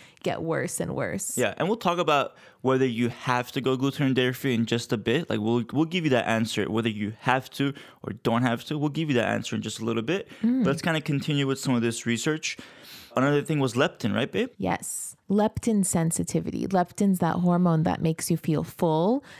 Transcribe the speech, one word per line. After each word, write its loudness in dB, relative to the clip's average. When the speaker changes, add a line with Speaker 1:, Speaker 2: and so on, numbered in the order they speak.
Speaker 1:
get -4
worse -4
and -4
worse. -6
Speaker 2:
Yeah, 0
and 0
we'll 0
talk -2
about 2
whether 4
you 0
have -2
to -4
go 2
gluten 0
and 2
dairy 4
free 0
in 2
just 0
a 2
bit. 0
Like, -2
we'll, 2
we'll 2
give -2
you 2
that 4
answer, 0
whether 0
you -4
have 0
to -2
or -6
don't 2
have 0
to. -4
We'll -2
give -2
you 2
that 2
answer -2
in -4
just -8
a -6
little 0
bit. -4
Speaker 1:
Mm. 2
Speaker 2:
But 4
let's -2
kinda 0
continue 0
with -2
some 0
of 2
this -2
research. -2
Another 4
thing 0
was 2
leptin, 2
right, 0
babe? -2
Speaker 1:
Yes. -4
Leptin 2
sensitivity. 0
Leptin's 2
that 2
hormone 4
that 0
makes -2
you 4
feel 0
full, 2